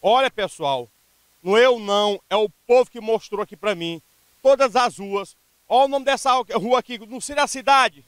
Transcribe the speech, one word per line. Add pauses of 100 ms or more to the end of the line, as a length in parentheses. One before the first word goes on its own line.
Olha,
pessoal, (540)
não
eu
não, (100)
é
o (160)
povo
que
mostrou
aqui
pra
mim. (400)
Todas
as
ruas. (320)
Olha
o
nome
dessa
rua
aqui,
no
centro
da
cidade.